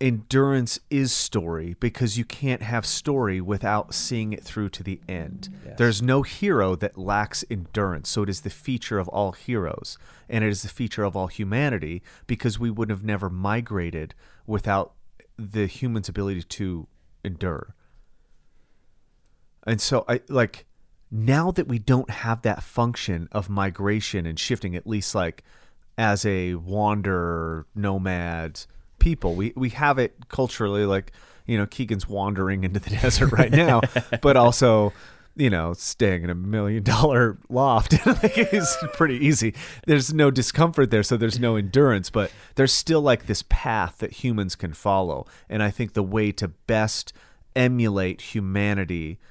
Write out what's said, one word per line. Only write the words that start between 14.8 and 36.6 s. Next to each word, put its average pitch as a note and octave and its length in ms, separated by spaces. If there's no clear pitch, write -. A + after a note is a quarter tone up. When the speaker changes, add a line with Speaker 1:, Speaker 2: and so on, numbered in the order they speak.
Speaker 1:
the G#2 280
human's A2+ 420
ability G2 360
to F2+ 420
endure. F2+ 500
And A2 140
so B2 280
I, A#2+ 200
like, B2 360
now C3 420
that F3 160
we A#2+ 100
don't B2+ 320
have A#2 320
that G#2+ 200
function A2 720
of G2 180
migration G2 760
and D#2+ 120
shifting, G2 380
at - 100
least, G#2+ 280
like, F2+ 280
as G#2 280
a F#2 300
wanderer, F2 1200
nomad F2+ 840
people, A#2+ 360
we, G2+ 220
we B2+ 140
have C3+ 280
it - 300
culturally, G#2 580
like, G2 260
you A#2+ 120
know, G2+ 80
Keegan's G#2+ 420
wandering F#2+ 560
into F#2+ 160
the - 100
<laughs> G#2 120
desert C3 300
right B2+ 180
now, C#3 300
Speaker 2:
<laughs> - 220
Speaker 1:
but C#3 140
also, A#2 560
you C#3 140
know, E2+ 240
staying F#2 500
in F2 60
a F2 40
million G#2 480